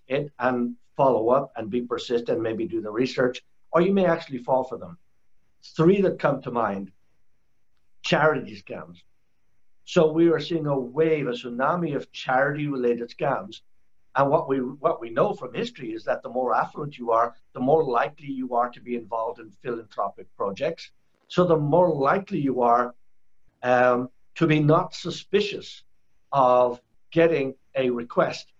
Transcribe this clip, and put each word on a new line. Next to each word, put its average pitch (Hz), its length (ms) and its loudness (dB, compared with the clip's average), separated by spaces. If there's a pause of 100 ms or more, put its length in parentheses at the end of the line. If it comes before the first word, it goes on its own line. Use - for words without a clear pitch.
it 127 320 -4
and 123 380 -2 (180)
follow 120 340 2
up 139 280 2
and 110 120 -10
be 123 120 -2
persistent, 120 600 -2
maybe 110 240 -4
do 110 160 -6
the 104 80 -8
research, 127 540 -2 (280)
or 165 100 4
you 196 120 2
may 196 120 4
actually 165 340 -2
fall 131 240 0
for 117 160 -10
them. 87 180 -16 (800)
Three 190 260 4
that 185 160 2
come 135 240 0
to - 80 -8
mind, 101 420 -2 (1120)
charity 143 580 0
scams. 87 380 -14 (880)
So 160 260 4
we 165 200 6
are 151 80 2
seeing 156 260 -4
a 143 140 0
wave, 139 480 0
a 123 40 -2
tsunami 135 640 -2
of - 160 -8
charity-related 135 1040 0
scams. 117 460 -4 (540)
And 139 160 2
what 160 180 0
we, 135 80 0
what 147 420 -4
we 117 120 -12
know 151 220 0
from 123 200 -12
history 156 380 -8
is 110 140 -10
that 127 180 -4
the 131 60 -10
more 120 260 -2
affluent 147 420 -4
you 120 140 -4
are, 117 240 2 (180)
the 135 60 -12
more 147 240 4
likely 139 440 -2
you 127 280 -6
are 120 160 0
to 120 100 -20
be 120 140 -8
involved 113 440 -6
in 110 120 -18 (100)
philanthropic 113 760 -8
projects. 117 560 -6 (360)
So 175 180 2
the 156 120 2
more 160 360 2
likely 160 460 0
you 131 220 0
are, 120 340 2 (640)
um, 123 480 4 (260)
to 165 120 2
be 151 120 4
not 160 360 4
suspicious - 880 -4 (480)
of 123 500 4 (300)
getting 151 420 2 (220)
a 131 160 0
request, 120 680 -2